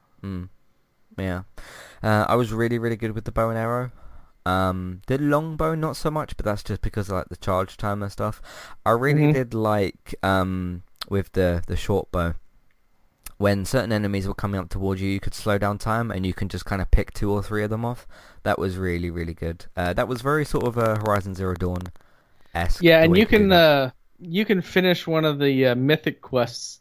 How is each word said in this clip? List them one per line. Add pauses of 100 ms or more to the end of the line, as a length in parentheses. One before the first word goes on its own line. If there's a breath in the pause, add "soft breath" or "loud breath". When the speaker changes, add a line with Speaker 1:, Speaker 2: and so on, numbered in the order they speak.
(240)
Speaker 1:
Mm. (680)
Yeah. (580 loud breath)
Uh,
I
was
really,
really
good
with
the
bow
and
arrow. (540 soft breath)
Um,
the
long
bow,
not
so
much,
but
that's
just
because
of,
like,
the
charge
time
and
stuff. (440 loud breath)
I
really
Speaker 2:
Mm-hmm.
Speaker 1:
did
like,
um, (260)
with
the,
the
short
bow, (1040)
when
certain
enemies
were
coming
up
towards
you,
you
could
slow
down
time
and
you
can
just
kinda
pick
two
or
three
of
them
off. (360 soft breath)
That
was
really,
really
good. (100)
Uh,
that
was
very
sort
of
a (100)
Horizon
Zero
Dawn-esque,
Speaker 2:
Yeah,
Speaker 1:
the
Speaker 2:
and
Speaker 1:
way
Speaker 2:
you
Speaker 1:
to
do
Speaker 2:
can,
Speaker 1:
that.
Speaker 2:
uh, (320)
you
can
finish
one
of
the,
uh,
mythic
quests